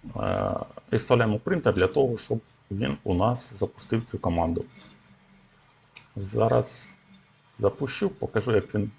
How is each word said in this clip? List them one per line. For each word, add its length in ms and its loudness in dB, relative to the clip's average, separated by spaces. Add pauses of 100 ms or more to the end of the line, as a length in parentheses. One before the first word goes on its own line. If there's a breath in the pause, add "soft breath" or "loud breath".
(160)
е, 380 -2 (380)
і 40 0
вставляємо 400 4
в 40 -2
принтер 340 0
для 120 4
того, 320 2
щоб 220 -4 (300)
він 340 -2
у 100 0
нас 400 0
запустив 500 -4
цю 140 -10
команду. 460 0 (1500 loud breath)
Зараз 760 0 (680)
запущу, 520 0
покажу, 440 -2
як 200 2
він 240 0